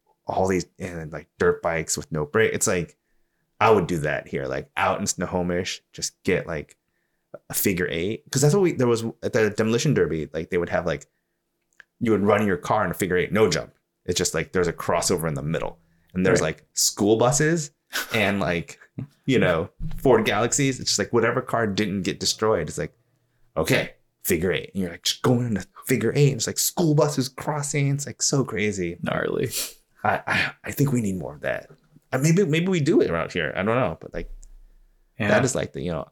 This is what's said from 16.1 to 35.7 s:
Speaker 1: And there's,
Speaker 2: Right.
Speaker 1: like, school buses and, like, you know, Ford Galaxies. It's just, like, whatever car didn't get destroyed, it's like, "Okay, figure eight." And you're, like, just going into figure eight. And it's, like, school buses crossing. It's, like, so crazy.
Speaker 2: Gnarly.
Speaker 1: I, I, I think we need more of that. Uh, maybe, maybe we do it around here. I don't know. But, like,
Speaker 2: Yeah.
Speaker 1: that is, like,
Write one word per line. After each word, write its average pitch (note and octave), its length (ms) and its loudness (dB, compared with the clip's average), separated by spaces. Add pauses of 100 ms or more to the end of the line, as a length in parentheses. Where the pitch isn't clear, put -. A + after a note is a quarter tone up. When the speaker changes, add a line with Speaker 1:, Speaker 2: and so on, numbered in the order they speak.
Speaker 1:
And F#2 100 0
there's, F2+ 160 4
Speaker 2:
Right. D#2+ 180 -2
Speaker 1:
like, - 160 -20
school - 420 2
buses D3+ 560 2 (420)
and, G2+ 260 2
like, F2 380 -2 (480)
you B2+ 120 4
know, F2+ 320 2 (280)
Ford A#2 260 4
Galaxies. A#2+ 560 0
It's - 100 -4
just, - 80 0
like, - 140 -2
whatever A#2+ 300 2
car A#2 240 0
didn't G2+ 360 -2
get F2 180 -4
destroyed, F#2 480 0
it's D2+ 100 -8
like, D#2 160 -6 (600)
"Okay, - 380 0 (280)
figure F2 300 0
eight." - 220 -6
And F#2+ 80 -4
you're, F2 100 -6
like, E2 100 -18
just - 200 -4
going B2 260 2
into G2 180 -2 (200)
figure A2+ 280 0
eight. C#3+ 140 6
And - 80 2
it's, A2+ 100 -4
like, - 120 -4
school D#3+ 360 2
buses C#3+ 340 2
crossing. C#3+ 640 -2
It's, C#3 140 -4
like, A#2+ 160 -8
so C3+ 220 2
crazy. F#2+ 580 -2
Speaker 2:
Gnarly. - 480 -2 (540)
Speaker 1:
I, G2+ 220 0
I, - 260 -2 (120)
I G#2+ 80 -8
think C#3 200 0
we B2 100 0
need F#2+ 160 -2
more C#2+ 160 -8
of D2 60 -20
that. A1 280 -6 (440)
Uh, C3 60 -2
maybe, E3 260 4
maybe D#3+ 240 0
we F#3 120 0
do D3+ 200 4
it - 100 2
around E2 220 -2
here. D#2+ 240 -2
I F#2 80 -2
don't A2 120 0
know. F#2+ 240 -2
But, - 140 -16
like, - 160 -8 (880)
Speaker 2:
Yeah. G#2 100 -2
Speaker 1:
that - 160 4
is, B2 100 -2
like, - 180 -4